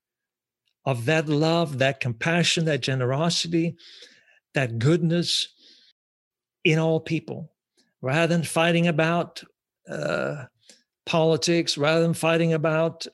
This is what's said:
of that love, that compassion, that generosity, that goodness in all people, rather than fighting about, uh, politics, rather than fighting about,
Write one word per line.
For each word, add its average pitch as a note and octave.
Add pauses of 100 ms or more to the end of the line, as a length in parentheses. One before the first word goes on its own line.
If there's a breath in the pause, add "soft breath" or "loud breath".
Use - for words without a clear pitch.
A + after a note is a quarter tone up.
(840)
of B2
that D#3
love, D#3+
that C3+
compassion, E3
that D3
generosity, D#3+ (800 loud breath)
that A#2
goodness E3 (1160 soft breath)
in D#3
all D#3+
people, D#3 (480)
rather D#3
than E3+
fighting E3+
about, E3 (480)
uh, D3 (600 soft breath)
politics, E3
rather D#3
than E3+
fighting E3
about, D#3+